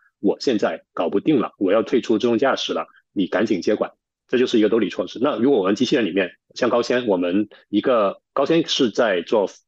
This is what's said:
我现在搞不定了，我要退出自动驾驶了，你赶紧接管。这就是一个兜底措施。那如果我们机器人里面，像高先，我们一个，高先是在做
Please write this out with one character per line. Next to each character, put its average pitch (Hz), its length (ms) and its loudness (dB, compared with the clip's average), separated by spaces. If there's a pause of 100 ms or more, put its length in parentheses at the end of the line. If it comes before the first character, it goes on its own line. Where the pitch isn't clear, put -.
(180)
我 - 220 0
现 117 180 0
在 - 240 -4 (100)
搞 90 160 -4
不 101 120 -2
定 151 180 2
了， 92 200 -4
我 92 120 0
要 110 140 2
退 123 160 0
出 107 180 0
自 110 80 -2
动 120 100 2
驾 135 200 0
驶 - 160 -6
了， 85 140 -6 (260)
你 92 160 -2
赶 107 180 -2
紧 104 160 0
接 107 140 0
管。 90 160 -4 (340)
这 131 120 0
就 127 80 2
是 120 120 2
一 107 40 4
个 107 60 4
兜 113 120 2
底 98 80 0
措 90 180 -6
施。 - 140 -12
那 139 180 -2
如 120 120 2
果 135 100 4
我 92 40 2
们 98 120 2
机 - 80 0
器 139 100 0
人 120 100 2
里 85 80 -2
面， 98 200 -2 (220)
像 - 140 -2
高 120 140 0
先， 123 240 -2
我 98 100 2
们 90 320 -2 (200)
一 101 120 0
个， 107 400 0 (120)
高 139 120 0
先 160 220 2
是 123 240 0
在 101 320 0
做 101 260 0 (200)